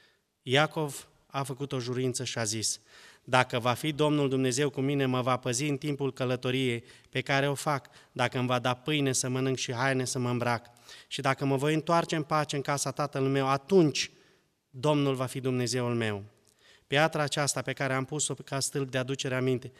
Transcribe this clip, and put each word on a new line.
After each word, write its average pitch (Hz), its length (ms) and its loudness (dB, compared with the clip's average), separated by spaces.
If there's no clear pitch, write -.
Iacov 147 640 0
a 139 180 -4
făcut 135 280 -6
o 135 80 -2
jurință 123 440 -2
și - 140 -6
a 117 60 0
zis: 110 360 -2
„Dacă 127 360 2
va 120 140 2
fi 151 180 -2
Domnul 147 380 2
Dumnezeu 131 400 2
cu 135 120 -4
mine, 139 240 0
mă 127 160 2
va 123 160 2
păzi 127 280 -2
în 143 120 0
timpul 139 360 -4
călătoriei 127 680 -2
pe 131 120 -2
care 139 280 0
o 139 60 -2
fac, 139 340 -4
dacă 123 260 0
îmi 123 100 0
va 123 120 2
da 127 140 0
pâine 139 400 0
să 127 160 -2
mănânc 131 280 0
și - 160 -6
haine 131 320 0
să 127 140 -4
mă 123 100 -2
îmbrac. 120 400 -2
Și - 140 -8
dacă 135 240 0
mă 135 100 4
voi 143 180 2
întoarce 165 420 2
în 156 80 -2
pace 151 320 0
în 139 60 -2
casa 139 300 -2
tatălui 135 400 0
meu, 135 160 2
atunci 147 600 4
Domnul 143 380 2
va 127 100 -2
fi 127 140 -8
Dumnezeul 123 560 0
meu. 107 280 0
Piatra 156 340 2
aceasta 143 400 -2
pe 131 120 -6
care 131 200 -2
am 131 120 0
pus-o 147 280 -4
ca 131 260 -6
stâlp 139 320 -4
de 135 60 -2
aducere 127 380 -2
aminte 127 440 0